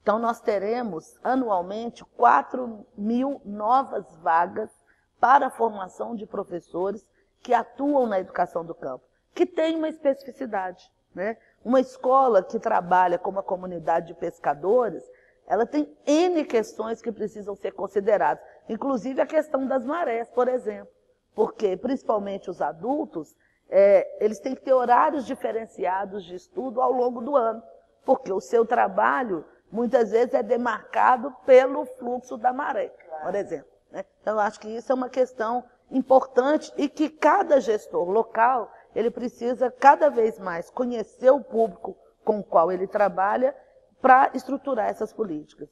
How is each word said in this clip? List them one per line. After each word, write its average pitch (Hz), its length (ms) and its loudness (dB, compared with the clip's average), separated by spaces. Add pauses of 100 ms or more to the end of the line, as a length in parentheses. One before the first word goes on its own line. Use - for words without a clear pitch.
Então, 214 180 0
nós 233 200 -4
teremos 226 840 -6
anualmente 226 800 -4
quatro 240 800 0 (100)
mil 240 480 -4
novas 214 640 -2 (120)
vagas 170 520 0 (500)
para 262 280 4
a - 20 -4
formação 220 680 -6
de 202 120 -12
professores 190 760 -8 (380)
que 247 140 0
atuam 269 500 0
na 202 140 -2
educação 180 440 -4
do 165 120 -12
campo, 131 280 -12 (300)
que - 140 0
tem 330 280 -2
uma 311 140 -4
especificidade, 247 1000 -6 (200)
né? 208 260 -8 (260)
Uma 254 160 2
escola 254 640 2
que 220 160 -6
trabalha 180 580 2
com 202 140 -6
uma 190 100 -6
comunidade 175 640 -4
de 175 80 -18
pescadores, 170 920 -2 (440)
ela 214 180 0
tem 294 400 -6
N 320 400 2
questões 220 560 -4
que 233 100 -6
precisam 208 440 -10
ser 190 160 -8
consideradas, 196 720 0 (260)
inclusive 254 520 -4
a 285 40 2
questão 302 400 -2
das 254 180 -2
marés, 254 460 -4
por 247 180 0
exemplo, 208 460 -6 (400)
porque, 214 420 0
principalmente 202 720 -4
os 180 140 -8
adultos, 170 720 -6 (360)
é, 196 520 4
eles 214 160 0
têm 262 140 -6
que - 80 -12
ter 262 120 2
horários 254 520 4
diferenciados 202 1000 -6
de 175 120 -14
estudo 240 440 -8
ao 254 120 2
longo 247 300 -2
do 285 140 -4
ano, 226 280 2 (420)
porque 254 260 2
o 185 80 0
seu 233 260 2
trabalho, 220 800 0 (280)
muitas 226 400 2
vezes, 233 220 2
é 247 100 0
demarcado 233 920 0 (100)
pelo 269 400 6
fluxo 247 520 -10
da 247 160 0
maré, 262 400 -6 (300)
por 180 120 -6
exemplo, 156 320 -6 (240)
né? 185 140 -12 (160)
Então, 214 140 -4
eu 214 40 0
acho 208 200 -2
que 214 100 -14
isso 233 220 -8
é 254 40 2
uma 247 140 -6
questão 247 540 -2 (280)
importante 262 840 2
e 294 100 -2
que 294 220 -2
cada 320 500 4
gestor 190 500 -2
local, 226 600 0 (240)
ele 226 160 0
precisa 240 580 -4
cada 294 400 6
vez 226 300 0
mais 175 300 -8
conhecer 240 600 -2
o 269 140 4
público 202 540 -4 (260)
com 214 160 0
o - 40 -10
qual 170 280 2
ele 185 160 -4
trabalha 208 680 0 (460)
pra 262 320 6
estruturar 254 560 -4
essas 214 220 -8
políticas. 151 600 -10